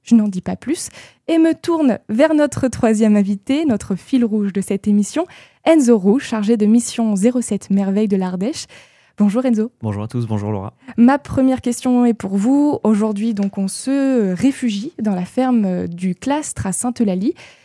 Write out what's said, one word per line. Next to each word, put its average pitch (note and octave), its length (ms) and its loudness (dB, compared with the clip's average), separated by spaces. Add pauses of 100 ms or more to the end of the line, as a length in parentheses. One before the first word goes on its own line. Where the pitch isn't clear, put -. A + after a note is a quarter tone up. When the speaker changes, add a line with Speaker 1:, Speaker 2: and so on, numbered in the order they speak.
Speaker 1:
Je - 120 4
n'en G#3+ 140 4
dis F#3 120 -4
pas F#3 140 -6
plus - 360 -6 (360)
et E4 100 2
me D#4+ 160 4
tourne D#4 460 0 (100)
vers C#4 240 2
notre D4 360 0
troisième A3 480 2
invité, G#3 480 0
notre G#3 320 -2
fil A#3+ 280 -2
rouge G3+ 280 -2
de G3 80 -2
cette G3 260 -4
émission, G#3 400 0 (380)
Enzo C4 340 6
Roux, G3+ 220 2
chargé A3 360 -2
de G#3 80 0
mission A3 520 2
zéro B3 240 2
sept G3+ 300 -6
Merveilles G3 360 0
de G3+ 100 0
l'Ardèche. F#3 500 -4 (520)
Bonjour G#3 260 2
Enzo. A3+ 280 0 (100)
Speaker 2:
Bonjour G#2 220 -4
à - 20 -6
tous, A#2 220 -4
bonjour G#2+ 240 -2
Laura. F#2+ 220 -8 (220)
Speaker 1:
Ma C4 220 4
première C4 420 0
question B3 460 0
est A#3 80 2
pour G3 220 -6
vous. C#4 480 2
Aujourd'hui, G#3+ 500 0
donc, G3 240 -4
on G3 80 -2
se C4 640 0
réfugie A3+ 600 -2 (100)
dans G#3 140 -2
la F3+ 80 -4
ferme G3 640 0
du F3+ 260 -4
Clastre C#4+ 540 -6
à F#3+ 40 -4
Sainte-Eulalie. A#3 600 -2 (300)